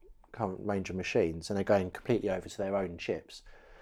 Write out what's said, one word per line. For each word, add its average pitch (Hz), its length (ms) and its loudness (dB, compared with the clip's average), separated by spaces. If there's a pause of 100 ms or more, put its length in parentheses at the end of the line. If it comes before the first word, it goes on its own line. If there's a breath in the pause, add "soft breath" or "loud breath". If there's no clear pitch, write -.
(340)
current 95 280 -2
range 101 280 -2
of 92 80 -4
machines, 85 520 2
and 104 60 0
they're 98 80 2
going 95 280 4
completely 104 380 0
over 92 200 -4
to - 80 -14
their 98 180 0
own 90 220 -2
chips. - 460 -6 (380 soft breath)